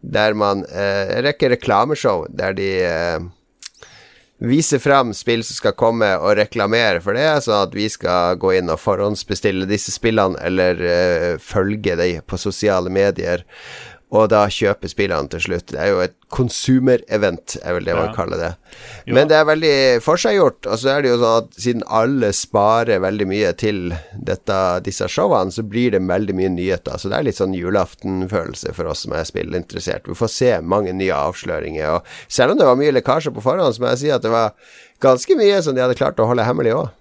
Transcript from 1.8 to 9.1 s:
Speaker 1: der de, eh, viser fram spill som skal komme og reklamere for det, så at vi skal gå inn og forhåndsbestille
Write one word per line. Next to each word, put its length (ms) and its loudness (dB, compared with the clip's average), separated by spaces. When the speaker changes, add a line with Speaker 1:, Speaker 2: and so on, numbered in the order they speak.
Speaker 1:
der 320 -4
de, 80 -2
eh, 400 -2
viser 440 0
fram 320 4
spill 260 -2
som 140 -10
skal 160 0
komme 480 2
og 160 2
reklamere 640 0
for 140 -2
det, 140 2
så 160 4
at 100 -8
vi 140 -2
skal 480 0
gå 240 2
inn 100 -4
og 140 0
forhåndsbestille 880 -2